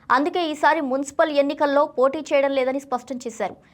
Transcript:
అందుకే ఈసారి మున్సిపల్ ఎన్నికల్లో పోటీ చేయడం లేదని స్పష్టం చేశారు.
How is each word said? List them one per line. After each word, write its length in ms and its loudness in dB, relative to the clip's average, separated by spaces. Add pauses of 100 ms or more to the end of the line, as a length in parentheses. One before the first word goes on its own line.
(100)
అందుకే 400 0
ఈసారి 300 2
మున్సిపల్ 500 -2
ఎన్నికల్లో 540 2
పోటీ 340 0
చేయడం 320 0
లేదని 300 -2
స్పష్టం 360 -8
చేశారు. 400 -8 (160)